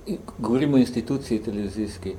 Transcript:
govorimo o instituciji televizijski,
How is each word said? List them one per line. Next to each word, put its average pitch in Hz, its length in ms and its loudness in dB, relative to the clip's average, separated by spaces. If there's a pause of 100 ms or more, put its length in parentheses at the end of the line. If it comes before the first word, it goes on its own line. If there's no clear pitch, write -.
(380)
govorimo 135 380 2
o - 20 10
instituciji 120 600 2
televizijski, 101 800 -4